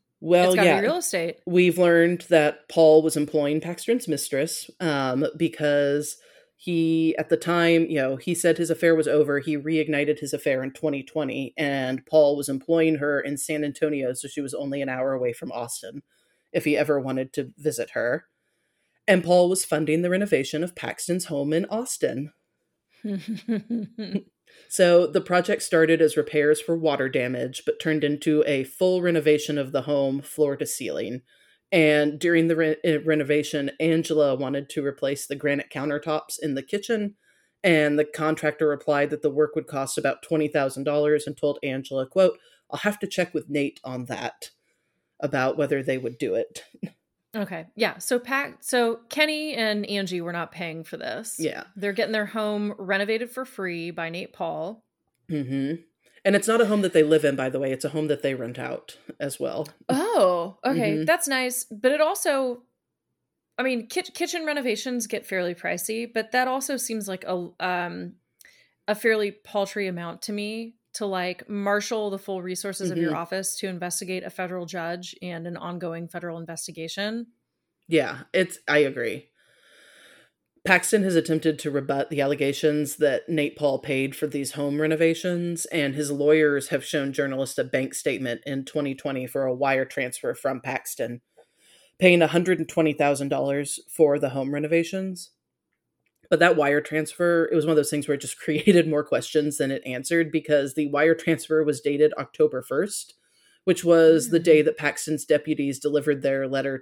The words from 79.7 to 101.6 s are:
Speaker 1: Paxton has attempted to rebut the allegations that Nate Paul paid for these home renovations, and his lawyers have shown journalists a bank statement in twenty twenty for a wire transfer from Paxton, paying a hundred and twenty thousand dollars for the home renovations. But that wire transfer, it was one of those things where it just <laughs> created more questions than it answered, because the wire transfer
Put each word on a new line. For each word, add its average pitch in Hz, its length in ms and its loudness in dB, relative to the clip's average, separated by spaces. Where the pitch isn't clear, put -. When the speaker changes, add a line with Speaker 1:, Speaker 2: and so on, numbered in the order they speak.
Speaker 1:
Paxton 190 400 4
has 185 100 0
attempted 160 460 2
to 156 100 -6
rebut 139 400 -2
the 143 100 -2
allegations 147 760 0
that 143 320 0
Nate 147 280 -2
Paul 139 220 0
paid 135 380 -2
for 156 100 -4
these 139 260 -6
home 143 280 -2
renovations, 165 840 0
and 143 280 -2
his 143 160 -4
lawyers 147 580 4
have 139 160 -2
shown 139 280 -4
journalists 135 460 -4
a 131 60 0
bank 131 300 -4
statement 123 500 -4
in 135 200 -6
twenty 143 300 -4
twenty 135 320 -6
for 135 180 -4
a 131 100 -2
wire 135 300 0
transfer 127 500 -4
from 131 260 -4
Paxton, 120 600 -6
paying 175 220 8
a 160 60 6
hundred 170 320 2
and 160 100 -6
twenty 160 240 2
thousand 143 360 0
dollars 139 600 -2
for 147 300 4
the 139 120 0
home 135 220 -4
renovations. 170 800 -2
But 160 120 4
that 170 160 6
wire 147 260 2
transfer, 165 680 0
it - 40 0
was 156 100 2
one 160 60 0
of 160 60 2
those 147 120 4
things 147 180 -4
where 143 100 0
it - 40 -10
just - 180 -12
<laughs> - 60 -18
created 165 420 4
more 147 180 0
questions 147 520 -2
than 135 140 -2
it 135 160 -6
answered, 147 440 -2
because 147 440 0
the 151 140 -2
wire 151 260 4
transfer 156 500 0